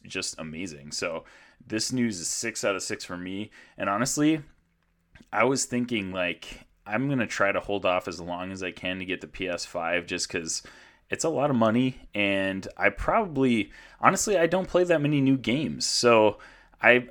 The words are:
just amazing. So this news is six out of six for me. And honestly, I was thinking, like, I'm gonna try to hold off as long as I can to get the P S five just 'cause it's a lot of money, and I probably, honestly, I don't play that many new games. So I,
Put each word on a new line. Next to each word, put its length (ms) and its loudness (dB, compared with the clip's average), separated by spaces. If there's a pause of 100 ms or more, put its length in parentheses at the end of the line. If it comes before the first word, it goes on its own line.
just 360 -8
amazing. 500 -12
So 320 -6 (420)
this 280 -4
news 260 0
is 80 -8
six 380 -6
out 100 2
of 80 -6
six 220 -8
for 120 -10
me. 360 -8 (260)
And 100 -2
honestly, 520 2 (920)
I 120 4
was 220 2
thinking, 440 -2
like, 560 -4 (180)
I'm 240 -2
gonna 200 0
try 240 2
to 80 0
hold 260 -2
off 220 2
as 120 -8
long 300 -8
as 100 -10
I 120 -6
can 260 -6
to 60 -6
get 160 -4
the 80 -16
P 180 -8
S 180 -4
five 400 -2
just 240 -6
'cause 360 -6 (460)
it's 140 -4
a 40 2
lot 220 0
of 60 0
money, 580 0
and 600 -2
I 140 2
probably, 840 0 (300)
honestly, 380 4
I 80 4
don't 200 0
play 180 2
that 180 2
many 180 2
new 160 4
games. 480 -2
So 540 6 (420)
I, 300 6